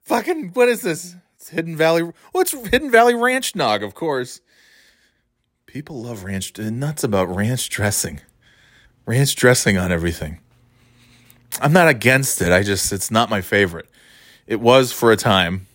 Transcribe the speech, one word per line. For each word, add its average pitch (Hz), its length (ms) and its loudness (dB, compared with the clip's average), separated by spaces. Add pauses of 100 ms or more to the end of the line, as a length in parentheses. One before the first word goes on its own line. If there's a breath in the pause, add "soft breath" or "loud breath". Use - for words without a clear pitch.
Fucking, 240 520 -2
what 247 140 4
is 240 120 0
this? 175 340 -6 (220)
It's - 140 -20
Hidden 165 260 -6
Valley. 165 340 2 (220 soft breath)
What's 370 180 0
Hidden 262 400 -4
Valley 240 240 6
Ranch 254 400 -2
Nog, 107 300 0
of 101 100 -10
course. 139 460 -6 (1300 soft breath)
People 151 360 -14
love 113 220 -12
ranch, 95 300 -8
they're 110 140 -8
nuts 139 360 -6
about 98 220 0
ranch 104 440 -4
dressing. 98 500 -4 (880 soft breath)
Ranch 135 300 0
dressing 123 420 2
on 90 140 0
everything. 82 480 -4 (1200 soft breath)
I'm 147 120 2
not 175 140 6
against 131 560 2
it. 90 80 0
I 92 140 4
just, 101 280 -2
it's 101 200 -6
not 110 180 0
my 101 120 -2
favorite. 92 460 -2 (600 soft breath)
It 110 100 -4
was 123 320 4
for 113 220 4
a 107 40 6
time 92 580 0